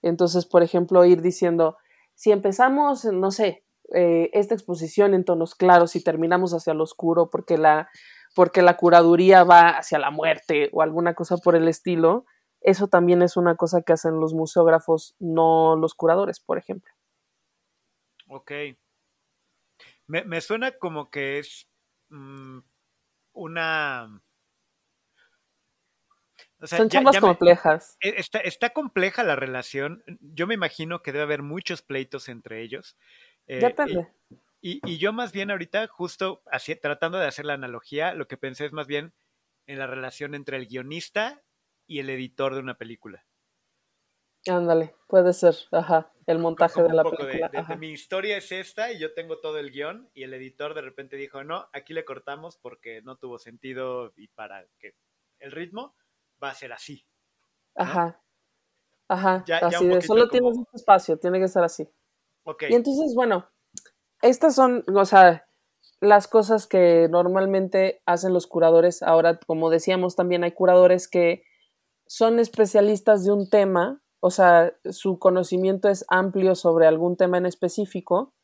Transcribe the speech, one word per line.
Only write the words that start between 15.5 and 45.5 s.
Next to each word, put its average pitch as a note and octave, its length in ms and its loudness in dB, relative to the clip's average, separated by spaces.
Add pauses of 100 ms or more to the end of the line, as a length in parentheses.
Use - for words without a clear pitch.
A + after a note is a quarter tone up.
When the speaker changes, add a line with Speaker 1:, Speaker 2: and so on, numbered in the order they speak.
Speaker 1:
los D#3+ 200 -4
curadores, F3 440 -2
por - 180 -8
ejemplo. F#3+ 340 -14 (1400)
Speaker 2:
Ok. C3+ 220 -20 (1600)
Me, D#3+ 180 -8
me E3 160 -8
suena A3+ 360 -8
como D#3 320 -12
que C#3 300 -8
es, - 280 -20 (420)
mm, C3+ 500 -20 (720)
una, D#3 880 -8 (2500)
o D#3 80 -20
sea, E3+ 100 -6
Speaker 1:
Son A3 120 0
Speaker 2:
ya, - 40 -6
Speaker 1:
chambas F#3+ 200 4
Speaker 2:
ya G3 80 2
me, G#3 60 4
Speaker 1:
complejas. F3 760 2
Speaker 2:
e-, G3+ 180 -6
está, G#3+ 200 -8
está A3+ 320 -6
compleja A3+ 520 -4
la D#3+ 120 -2
relación. C3+ 680 -10 (160)
Yo D#3+ 280 -10
me A3+ 80 -4
imagino E3+ 460 -8
que C#3+ 100 -12
debe D3 120 -6
haber D3 200 -6
muchos D#3+ 380 -12
pleitos C3+ 480 -12
entre A2+ 320 -18
ellos. A#2 360 -18 (500)
Eh, C3 120 -12 (240)
y, - 80 -6
Speaker 1:
Depende. F3 160 -8 (540)
Speaker 2:
y, F#3 240 -12
y E3+ 140 -10
yo G3+ 140 -4
más A3 180 -10
bien G3 200 -10
ahorita, G3 360 -8
justo - 640 -12
así, D3 240 -8
tratando E3 420 -8
de E3 100 -4
hacer C#3+ 180 -12
la D3 80 -6
analogía, C#3 600 -10
lo D#3 140 -12
que C3 100 -16
pensé C3+ 280 -12
es C#3+ 80 -14
más D3+ 140 -12
bien D3 260 -12 (540)
en C#3 120 -16
la C3+ 80 -10
relación C3 480 -14
entre C3+ 220 -12
el B2 100 -12
guionista D#3+ 720 -10 (460)
y D3 120 -14
el C3+ 100 -12
editor C3 460 -8
de C3+ 60 -10
una C3 160 -14
película. A2+ 480 -20 (1200)
Speaker 1:
Ándale, E3+ 460 -2 (120)
puede F3+ 260 4
ser, F3 200 2 (180)